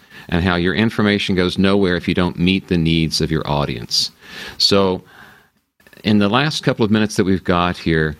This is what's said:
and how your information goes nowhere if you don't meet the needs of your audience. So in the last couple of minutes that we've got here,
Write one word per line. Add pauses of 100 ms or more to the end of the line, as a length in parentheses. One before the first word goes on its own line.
(300)
and
how
your
information
goes
nowhere
if
you
don't
meet
the
needs
of
your
audience. (480)
So (1000)
in
the
last
couple
of
minutes
that
we've
got
here,